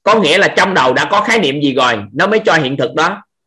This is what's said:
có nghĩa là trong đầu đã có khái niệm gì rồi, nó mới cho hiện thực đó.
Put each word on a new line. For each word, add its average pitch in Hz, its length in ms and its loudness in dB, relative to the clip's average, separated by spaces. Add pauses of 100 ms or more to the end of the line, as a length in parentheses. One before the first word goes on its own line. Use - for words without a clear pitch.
có 214 180 2
nghĩa 165 180 2
là 185 100 2
trong 190 260 0
đầu 127 180 2
đã 139 180 0
có 202 100 2
khái 226 180 0
niệm 147 220 -2
gì 139 140 0
rồi, 123 200 0 (180)
nó 165 140 -2
mới 214 120 2
cho 190 160 0
hiện 139 220 -2
thực 139 180 -4
đó. 175 280 -2 (240)